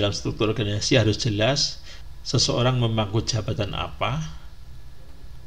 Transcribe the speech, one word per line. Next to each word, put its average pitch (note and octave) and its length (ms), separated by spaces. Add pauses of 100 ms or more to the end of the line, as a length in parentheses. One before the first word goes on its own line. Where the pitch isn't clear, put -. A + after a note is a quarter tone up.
dalam G2+ 160
struktur - 320
organisasi G#2 480
harus G#2+ 240
jelas A2+ 640 (400)
seseorang B2 560
memangku A2 400
jabatan G#2 560
apa, A2+ 480 (1200)